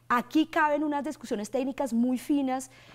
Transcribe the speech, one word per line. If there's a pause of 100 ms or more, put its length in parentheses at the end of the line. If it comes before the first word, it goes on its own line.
Aquí
caben
unas
discusiones
técnicas
muy
finas, (240)